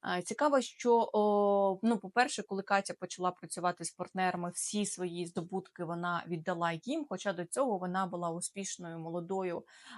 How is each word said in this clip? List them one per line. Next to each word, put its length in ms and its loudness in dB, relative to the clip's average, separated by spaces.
А, 220 -2
цікаво, 380 4
що, 520 2
о, 680 6
ну, 160 4
по-перше, 440 0
коли 200 -4
Катя 320 0
почала 360 -4
працювати 540 -4
з 60 -6
партнерами, 600 -2
всі 360 -2
свої 400 -4
здобутки 580 -6
вона 420 -4
віддала 460 -2
їм, 360 -4
хоча 240 -4
до 120 -4
цього 340 0
вона 280 -2
була 240 -4
успішною 680 -8
молодою, 680 -4